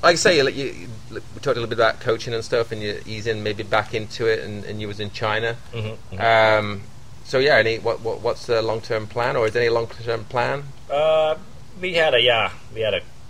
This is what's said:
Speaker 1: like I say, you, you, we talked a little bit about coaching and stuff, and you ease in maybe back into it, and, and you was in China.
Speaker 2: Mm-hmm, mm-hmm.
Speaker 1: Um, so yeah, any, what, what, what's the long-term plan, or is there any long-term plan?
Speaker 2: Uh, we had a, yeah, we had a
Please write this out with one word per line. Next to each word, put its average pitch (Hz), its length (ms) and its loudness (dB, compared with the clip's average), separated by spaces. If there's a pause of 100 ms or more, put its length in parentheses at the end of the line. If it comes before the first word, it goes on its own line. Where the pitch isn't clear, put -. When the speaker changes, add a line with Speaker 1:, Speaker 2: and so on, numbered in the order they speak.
Speaker 1:
like 175 100 8
I - 20 0
say, 170 220 4
you, 135 120 6
you, 107 380 -6 (240)
we 107 80 -8 (160)
talked - 120 -8
a - 20 4 (120)
little 113 60 -4
bit 110 120 -4
about 110 200 4
coaching 117 340 -2
and 113 100 -2
stuff, 117 280 0
and 110 100 -6
you 104 240 -6
ease 110 220 -8
in 107 160 0
maybe 104 200 -2
back 104 300 0
into 113 340 -4
it, 110 160 2
and, 104 220 -8
and 107 140 -8
you 107 80 -6
was 101 120 -8
in 101 120 -6
China. 113 460 -2 (160)
Speaker 2:
Mm-hmm, 110 420 -8
mm-hmm. 110 520 6
Speaker 1:
Um, 101 140 -6 (420)
so 131 160 0
yeah, 139 160 6
any, 113 240 4
what, 110 220 -2
what, 110 200 -4
what's 110 240 -2
the 113 160 2
long-term 110 460 -2
plan, 120 280 -2
or 117 120 4
is 110 60 -2
there 120 100 2
any 117 60 4
long-term 113 560 -2
plan? 131 380 -2 (280)
Speaker 2:
Uh, 156 440 4 (460)
we 185 140 -4
had 156 180 4
a, 120 80 6
yeah, 113 300 4 (220)
we 110 80 -6
had 107 120 0
a 90 80 -2 (280)